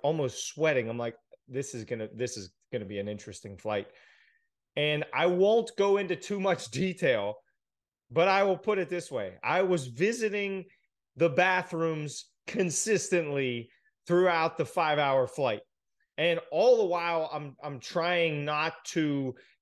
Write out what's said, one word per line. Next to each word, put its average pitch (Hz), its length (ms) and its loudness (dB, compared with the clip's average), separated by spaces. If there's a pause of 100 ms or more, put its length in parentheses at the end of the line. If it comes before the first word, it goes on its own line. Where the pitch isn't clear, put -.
almost 147 460 -2
sweating. 139 420 0
I'm 117 80 -6
like, 117 180 -6 (320)
"This 135 260 -8
is 113 100 -8
gonna, 110 300 -6
this 117 220 -6
is 95 160 -12 (180)
gonna 110 140 -6
be 101 140 -8
an 101 100 -4
interesting 104 480 -12
flight." 107 300 -4 (920)
And 151 280 0 (100)
I 156 120 2
won't 202 520 4
go 202 180 4
into 180 200 -2
too 202 220 -6
much 190 280 0
<laughs> - 40 -16
detail, 123 640 0 (760)
but 165 180 2
I 196 140 4
will 190 160 2
put 208 200 -2
it 175 120 -2
this 175 200 -6
way. 101 320 -6
I 170 200 2
was 175 240 2
visiting 196 800 -2 (500)
the 160 140 4
bathrooms 165 960 -2 (200)
consistently 147 1200 0 (360)
throughout 170 520 4
the 156 80 0
five-hour 147 600 2
flight. 123 340 -2 (580)
And 165 220 2 (100)
all 233 280 6
the 208 80 4
while, 170 460 0
I'm, 147 300 -8
I'm 143 160 -8
trying 165 680 0
not 151 260 -2 (140)
to 143 480 0 (280)